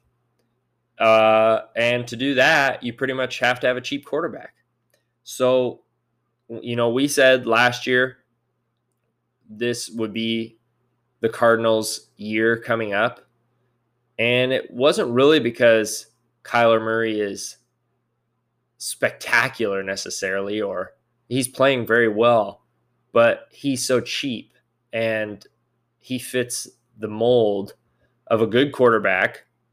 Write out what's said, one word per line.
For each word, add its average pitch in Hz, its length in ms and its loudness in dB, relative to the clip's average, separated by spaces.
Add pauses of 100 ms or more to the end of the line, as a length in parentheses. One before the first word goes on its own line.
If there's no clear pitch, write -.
(1000)
Uh, 110 640 4 (160)
and 120 320 -2
to 120 80 -10
do 135 180 -4
that, 139 480 2
you 120 120 -8
pretty 131 180 -4
much 127 280 -6
have 123 200 0
to 131 60 -2
have 127 100 0
a 123 60 -8
cheap 139 240 -10
quarterback. 147 480 -8 (680)
So, 127 600 -2 (640)
you 117 280 -8
know, 120 120 2
we 131 200 2
said 131 380 4
last 120 400 2
year 127 320 0 (1300)
this 117 400 -6
would 110 220 -6
be 113 440 -6 (640)
the 113 80 0
Cardinals' 113 880 0
year 110 400 0
coming 113 380 -4
up. 110 260 -2 (1000)
And 123 340 2
it - 180 -4
wasn't 147 400 0
really 139 300 4
because 117 640 2 (360)
Kyler 113 380 4
Murray 113 400 -2
is 101 380 -8 (1200)
spectacular 117 1040 -2
necessarily, 98 800 -6
or 95 340 -6 (340)
he's 127 200 -4
playing 131 380 0
very 113 220 2
well, 107 540 0 (500)
but - 380 2
he's 135 340 -6
so 127 160 0
cheap - 540 -8 (380)
and 110 540 -6 (520)
he 131 200 -10
fits 123 480 -6 (320)
the 107 100 -8
mold 107 640 0 (540)
of 113 120 2
a 113 60 2
good 131 260 2
quarterback 107 720 2 (280)